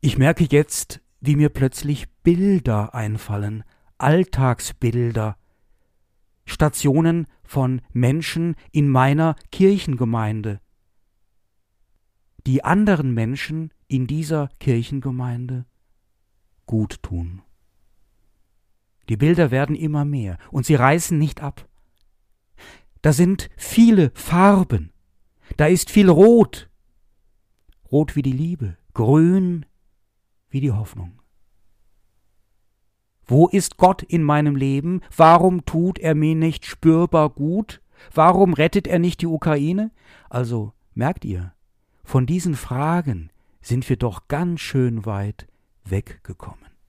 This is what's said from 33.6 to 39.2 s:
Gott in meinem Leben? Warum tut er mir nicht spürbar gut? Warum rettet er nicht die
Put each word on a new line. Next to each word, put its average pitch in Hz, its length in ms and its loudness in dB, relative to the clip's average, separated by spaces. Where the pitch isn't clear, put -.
Gott 180 280 2
in 170 200 -2
meinem 147 320 0
Leben? 139 460 -4
Warum 170 520 4
tut 175 340 -2
er 160 160 0
mir 156 180 0
nicht 160 320 -2
spürbar 165 640 2
gut? 170 520 -6
Warum 180 400 4
rettet 165 340 0
er 180 100 0
nicht 175 220 -2
die 170 80 -4